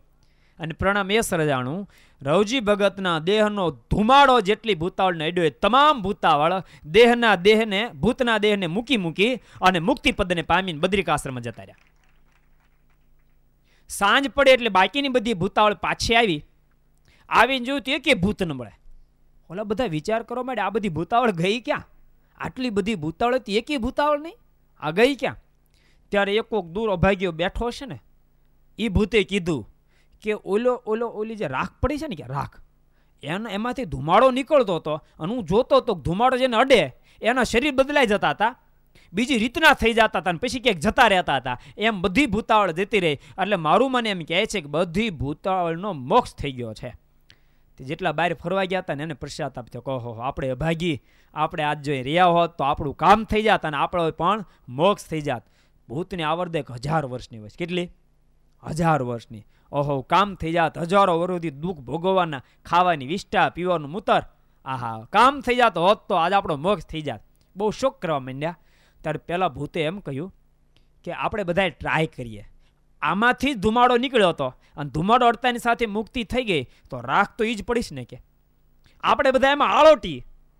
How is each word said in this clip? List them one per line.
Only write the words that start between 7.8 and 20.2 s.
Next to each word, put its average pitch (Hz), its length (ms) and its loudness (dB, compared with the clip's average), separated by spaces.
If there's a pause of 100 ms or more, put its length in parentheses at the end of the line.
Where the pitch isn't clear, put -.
ભૂતના 226 500 0
દેહને 208 300 0
મૂકી 226 300 -2
મૂકી 190 380 0
અને 185 440 0
મુક્તિપદને 185 640 0
પામીને 170 380 -2
બદ્રિકાશ્રમમાં 156 640 -2
જતા 113 220 -12
રહ્યા. 101 120 -20 (2250)
સાંજ 240 400 2
પડે 269 220 6
એટલે 240 180 4
બાકીની 202 400 2
બધી 240 240 0
ભૂતાવળ 208 400 2
પાછી 170 420 -2
આવી. 196 300 2 (840)
આવીને 240 360 4
જોયું 269 160 -2
તો 254 100 -6
એકેય 311 220 2
ભૂત 196 300 0
ન 165 80 -4
મળે. 120 280 -12 (720)
ઓલા 185 140 -10
બધા 214 220 -4
વિચાર 214 380 -4